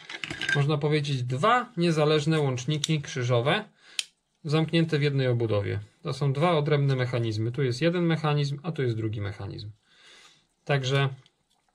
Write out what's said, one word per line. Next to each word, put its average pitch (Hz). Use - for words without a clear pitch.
można 147
powiedzieć, 147
dwa 196
niezależne 156
łączniki 147
krzyżowe 127
zamknięte 160
w 139
jednej 139
obudowie. 104
To 147
są 139
dwa 160
odrębne 143
mechanizmy. 117
Tu 143
jest 123
jeden 175
mechanizm, 147
a 175
tu 151
jest 117
drugi 110
mechanizm. 101
Także 139